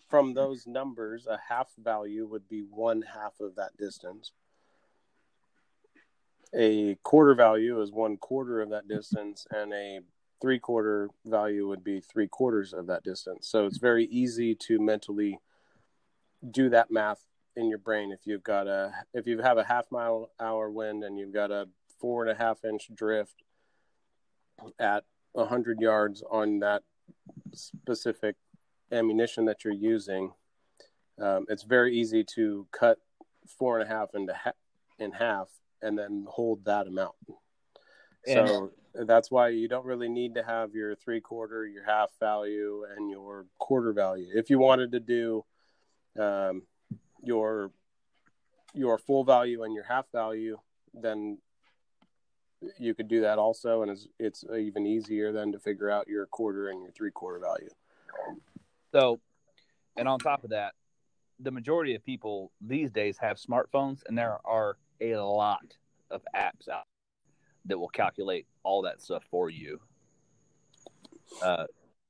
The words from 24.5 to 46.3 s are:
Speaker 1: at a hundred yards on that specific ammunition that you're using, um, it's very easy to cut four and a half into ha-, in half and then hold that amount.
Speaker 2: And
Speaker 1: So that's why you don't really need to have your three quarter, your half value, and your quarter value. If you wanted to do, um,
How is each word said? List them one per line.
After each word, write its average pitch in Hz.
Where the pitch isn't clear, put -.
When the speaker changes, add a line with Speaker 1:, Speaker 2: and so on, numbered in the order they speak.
Speaker 1:
at 104
a 120
hundred 117
yards 107
on 107
that 104
specific -
ammunition 113
that 107
you're 110
using, 98
um, 98
it's 107
very 120
easy 110
to 104
cut 117
four 123
and 107
a 110
half 110
into 95
ha-, -
in 104
half 101
and 107
then 104
hold 110
that 101
amount. 92
Speaker 2:
And 123
Speaker 1:
So 101
that's 113
why 123
you 113
don't 127
really 123
need 120
to 117
have 113
your 107
three 113
quarter, 110
your 101
half 107
value, 104
and 104
your 98
quarter 120
value. 95
If 113
you 139
wanted 127
to 123
do, 117
um, 98